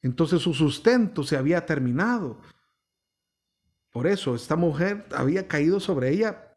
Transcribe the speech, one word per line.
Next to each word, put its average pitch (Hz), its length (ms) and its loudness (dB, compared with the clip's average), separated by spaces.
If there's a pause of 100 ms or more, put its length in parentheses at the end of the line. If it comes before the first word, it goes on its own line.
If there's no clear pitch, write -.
Entonces 156 400 0
su 170 140 0
sustento 170 680 2
se 143 140 -2
había 165 300 0
terminado. 151 720 -2 (1500)
Por 123 140 -2
eso 190 280 0
esta 135 220 -4
mujer 175 560 0
había 143 360 0
caído 160 320 2
sobre 143 320 -2
ella 208 440 -2